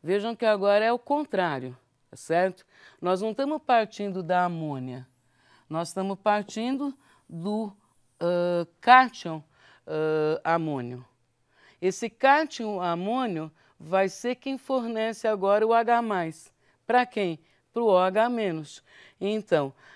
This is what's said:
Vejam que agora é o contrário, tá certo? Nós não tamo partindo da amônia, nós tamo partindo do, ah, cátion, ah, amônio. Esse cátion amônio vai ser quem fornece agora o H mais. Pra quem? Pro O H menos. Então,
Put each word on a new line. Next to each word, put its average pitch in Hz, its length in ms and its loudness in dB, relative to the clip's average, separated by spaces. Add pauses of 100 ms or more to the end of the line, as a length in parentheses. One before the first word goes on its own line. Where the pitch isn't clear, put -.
Vejam 202 340 -4
que - 80 -6
agora 208 400 4
é 233 80 2
o 247 60 -2
contrário, 175 760 -4 (340)
tá - 60 -20
certo? 180 500 -2 (340)
Nós 180 220 0
não 220 100 -2
tamo 285 260 -2
partindo 208 640 0
da 180 220 0
amônia, 135 640 -6 (600)
nós 165 240 -6
tamo 196 240 -4
partindo 233 800 -2 (320)
do, 208 440 -6 (480)
ah, 175 460 0 (140)
cátion, 233 640 4 (440)
ah, 156 680 0
amônio. 127 500 -4 (760)
Esse 190 280 -2
cátion 254 720 2
amônio 180 720 -2 (280)
vai 190 300 0
ser 240 280 -6
quem 269 220 -8
fornece 226 680 -4
agora 208 380 2
o 226 80 4
H 233 280 2
mais. 180 500 -6 (340)
Pra 247 180 4
quem? 190 340 -4 (340)
Pro 233 140 0
O 190 120 6
H 190 300 4
menos. 185 540 -4 (380)
Então, 185 520 0 (240)